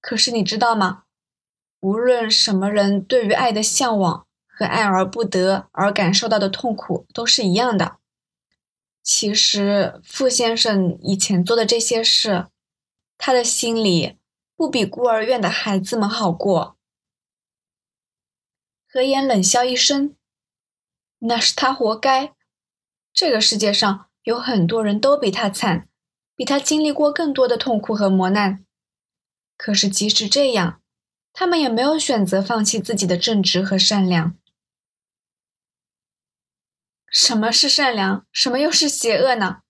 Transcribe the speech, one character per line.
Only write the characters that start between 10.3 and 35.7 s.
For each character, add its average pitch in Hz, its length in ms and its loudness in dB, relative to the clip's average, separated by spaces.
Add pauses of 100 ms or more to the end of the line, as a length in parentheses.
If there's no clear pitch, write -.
生 196 460 0
以 190 140 -2
前 185 280 0
做 226 120 0
的 226 100 0
这 233 140 0
些 226 220 0
事， 214 440 0 (720)
他 - 140 -2
的 247 100 2
心 233 320 0
里 196 420 0 (380)
不 320 160 -2
比 220 160 0
孤 - 160 -6
儿 226 220 2
院 240 160 0
的 190 100 0
孩 196 300 -2
子 185 160 -2
们 208 120 0
好 208 220 -2
过。 170 480 -2 (2000)
何 254 140 -2
言 269 240 0
冷 220 160 2
笑 240 220 4
一 254 100 -2
声， 285 400 0 (1040)
那 233 220 -2
是 - 140 2
他 269 200 0
活 220 220 0
该。 269 360 0 (800)
这 330 200 0
个 220 80 2
世 214 180 2
界 202 140 0
上 202 360 -2 (140)
有 233 160 -2
很 240 260 0
多 220 180 0
人 208 180 -2
都 277 180 2
比 196 140 -2
他 196 180 -2
惨， - 380 -2 (480)
比 254 80 -6
他 277 160 0
经 302 220 0
历 302 100 0
过 294 200 2
更 294 200 -2
多 262 160 2
的 240 100 0
痛 233 220 -2
苦 220 120 -6
和 208 160 0
磨 185 220 2
难。 196 340 0 (920)
可 - 180 -4
是 202 140 0
即 202 200 -2
使 214 200 0
这 262 240 2
样， 175 280 -2 (520)
他 - 120 -6
们 349 160 2
也 277 80 0
没 226 140 0
有 302 160 2
选 226 260 0
择 190 160 2
放 214 240 -2
弃 220 140 0
自 208 160 -2
己 196 140 -2
的 180 100 0
正 214 240 0
直 185 180 0
和 190 160 -2
善 190 320 2
良。 170 280 0 (2750)